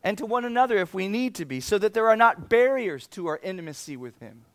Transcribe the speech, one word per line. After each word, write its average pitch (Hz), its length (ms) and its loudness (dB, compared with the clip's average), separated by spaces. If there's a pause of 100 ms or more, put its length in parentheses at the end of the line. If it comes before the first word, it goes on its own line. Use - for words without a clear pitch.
and 196 140 -2
to - 80 -8
one 240 200 -2
another 240 320 2
if 180 180 -2
we 190 120 -2
need 233 280 -2
to 170 100 -8
be, 131 140 -6
so 208 180 0
that 202 160 0
there 226 160 2
are 220 60 8
not 226 340 4
barriers 233 580 2
to 175 200 -8
our 151 160 -4
intimacy 160 520 -10
with 123 240 -14
him. 113 220 -20 (120)